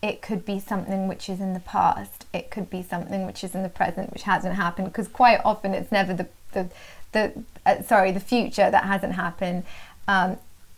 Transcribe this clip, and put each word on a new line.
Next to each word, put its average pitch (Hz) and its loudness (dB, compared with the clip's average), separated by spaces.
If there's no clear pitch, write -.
it 214 -4
could 185 -4
be 196 -4
something 190 -2
which - -6
is 190 -6
in 190 -2
the 180 -4
past, 196 0
it - -6
could 190 -6
be 185 -6
something 185 -4
which 196 -8
is 185 -8
in 190 -2
the 185 -4
present, 180 -2
which - -12
hasn't 180 0
happened, 185 -2
'cause 226 -4
quite 240 6
often 202 0
it's - -8
never 190 2
the, 175 -4
the, 185 -2
the, 214 2
uh, 202 4
sorry, 190 6
the 185 -2
future 208 2
that - 6
hasn't 190 0
happened. 180 -2
Um, 185 4